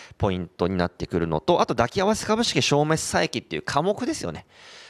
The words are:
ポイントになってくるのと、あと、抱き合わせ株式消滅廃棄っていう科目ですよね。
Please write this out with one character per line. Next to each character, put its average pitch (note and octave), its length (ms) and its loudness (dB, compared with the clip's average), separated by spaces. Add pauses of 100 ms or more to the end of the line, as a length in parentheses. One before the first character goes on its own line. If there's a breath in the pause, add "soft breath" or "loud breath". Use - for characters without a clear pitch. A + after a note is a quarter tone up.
(160 loud breath)
ポ G#2 140 2
イ F2+ 80 0
ン F2 100 -6
ト - 200 -2
に F#2+ 80 -2
な F2 100 2
っ - 40 -2
て - 160 -10
く F2+ 120 -2
る E2 80 0
の D#2 140 0
と、 F3 200 4
あ G#3 60 2
と、 D3+ 80 -2
抱 A#2+ 140 2
き - 120 -4
合 F#3 60 2
わ A3 80 2
せ - 100 -6
株 A3 200 0
式 D#3 180 0
消 C#3+ 220 2
滅 D#3 180 0
廃 F3 260 0
棄 - 140 -6
っ - 40 -14
て D#2+ 100 -6
い - 20 -2
う - 40 -8
科 - 200 -2
目 G3+ 240 -2
で D#4 80 -4
す - 80 -10
よ E2+ 100 -6
ね。 - 140 -12 (440 loud breath)